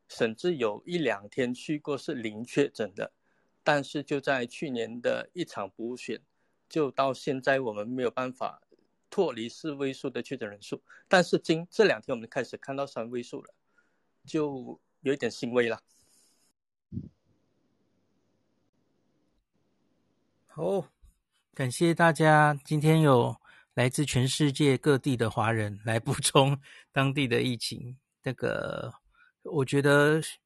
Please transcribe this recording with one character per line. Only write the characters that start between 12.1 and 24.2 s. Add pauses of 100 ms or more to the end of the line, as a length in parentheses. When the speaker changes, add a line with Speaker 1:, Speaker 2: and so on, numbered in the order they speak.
Speaker 1:
我
们
开
始
看
到
三
位
数
了， (680)
就 (200)
有
一
点
欣
慰
了。 (4000)
Speaker 2:
好， (640)
感
谢
大
家，
今
天
有 (380)
来
自
全